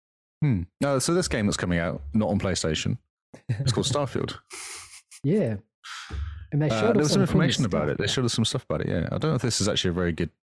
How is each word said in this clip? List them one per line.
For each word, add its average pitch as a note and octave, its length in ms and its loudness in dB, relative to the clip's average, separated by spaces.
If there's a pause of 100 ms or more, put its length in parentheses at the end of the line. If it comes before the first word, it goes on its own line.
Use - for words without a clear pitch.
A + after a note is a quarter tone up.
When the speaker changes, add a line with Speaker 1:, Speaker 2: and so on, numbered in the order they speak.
(420)
Speaker 1:
Hmm. A2 220 2 (200)
Uh, C#3 160 2
so E3+ 140 0
this F3+ 120 2
game A2 200 0
that's F2+ 100 2
coming F2 220 0
out, E2+ 240 -2 (100)
not G#2+ 160 2
on G2 100 2
PlayStation, F2+ 600 0 (500)
it's B2 240 0
called - 140 0
Speaker 2:
<laughs> - 40 0
Speaker 1:
Starfield. - 480 -2 (840)
Speaker 2:
Yeah. C#3 340 2 (960)
And D3 80 2
they D3+ 80 2
Speaker 1:
Uh, A2 120 0
Speaker 2:
showed G#3 160 4
Speaker 1:
there - 40 4
Speaker 2:
us D3+ 40 4
Speaker 1:
was D3+ 80 2
some - 0 -
Speaker 2:
some - 20 4
cool - 80 4 (180)
Speaker 1:
information C3 240 2
about E2+ 220 0
Speaker 2:
stuff. D2 80 0
Speaker 1:
it. - 40 -2
They G2+ 100 0
showed B2+ 180 0
us A#2 80 0
some A2+ 100 2
stuff - 200 -2
about - 180 -2
it, - 60 -2
yeah. F#2 220 0
I - 60 -2
don't D#3 140 0
know D#3 60 0
if C3 60 -2
this A#2 200 0
is G2 60 2
actually - 220 0
a E2+ 40 -2
very F2 180 0
good D#2+ 180 -4 (140)